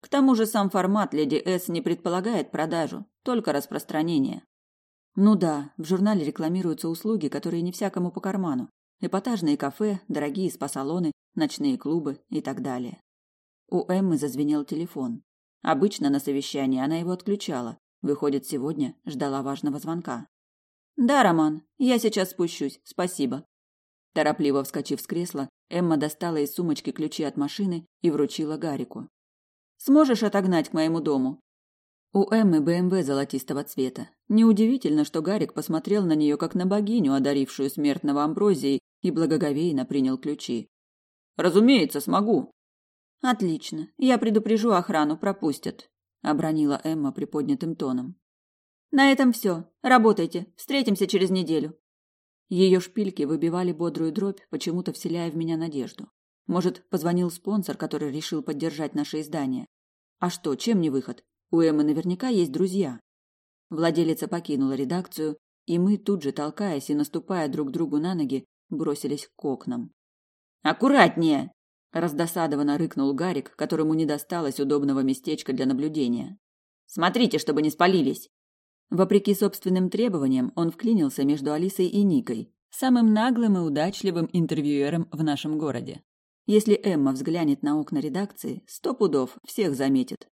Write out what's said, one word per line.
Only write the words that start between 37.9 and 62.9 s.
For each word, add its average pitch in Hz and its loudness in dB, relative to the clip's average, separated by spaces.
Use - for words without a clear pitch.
амброзией, 151 2
и 180 2
благоговейно 156 0
принял 131 0
ключи. 127 -6
«Разумеется, 180 4
смогу». 190 0
«Отлично. 170 -2
Я 254 4
предупрежу 220 2
охрану, 160 2
пропустят», - -4
обронила 151 0
Эмма 156 -2
приподнятым 143 -4
тоном. 131 -4
«На 277 6
этом 269 6
все. 175 -2
Работайте. 208 4
Встретимся 226 0
через 190 2
неделю». 160 0
Ее 185 6
шпильки 190 -4
выбивали 165 0
бодрую 160 -2
дробь, 196 -4
почему-то 170 -4
вселяя 170 -6
в 151 -6
меня 165 -2
надежду. 143 -8
Может, 180 -2
позвонил 175 0
спонсор, 190 -4
который 151 -6
решил 156 -6
поддержать 151 -6
наше 147 -4
издание. 147 -6
А 175 0
что, 147 -4
чем 214 2
не 156 2
выход? 131 -4
У 165 4
Эммы 151 4
наверняка 175 0
есть 175 2
друзья. 180 0